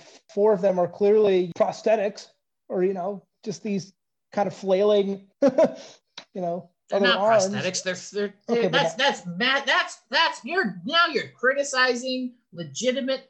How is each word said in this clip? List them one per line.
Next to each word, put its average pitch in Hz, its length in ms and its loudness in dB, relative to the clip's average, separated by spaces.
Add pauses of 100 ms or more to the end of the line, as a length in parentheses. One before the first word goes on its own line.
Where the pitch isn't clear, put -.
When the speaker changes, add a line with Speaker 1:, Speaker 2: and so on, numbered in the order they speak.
(340)
Speaker 1:
four 208 200 4
of 185 80 -2
them 185 180 2
are 175 80 2
clearly 196 720 2
prosthetics 214 680 0 (420)
or, 190 160 0
you 196 80 0
know, 190 320 -8 (180)
just 214 180 -8
these 202 300 -4 (400)
kind 202 160 -2
of - 80 -10
flailing, 196 760 0
<laughs> - 80 -8
you - 1000 0
know, 175 280 -6 (200)
Speaker 2:
They're 196 100 2
Speaker 1:
other 226 80 4
Speaker 2:
not 254 100 4
Speaker 1:
arms. 202 320 4
Speaker 2:
prosthetics. 190 340 -4
They're, 185 140 -6 (160)
they're, 202 200 -6 (160)
Speaker 1:
Okay, 233 120 0
Speaker 2:
they're, 220 80 2
Speaker 1:
but 269 140 2
Speaker 2:
that's, - 100 -2
Speaker 1:
that - 40 -18 (280)
Speaker 2:
that's 175 120 -10
mad. 262 300 0
That's, 339 320 -2 (100)
that's, 320 360 0
you're, 262 400 -2
now 330 260 2
you're 180 160 -2 (100)
criticizing 254 1000 -2 (180)
legitimate 247 760 -4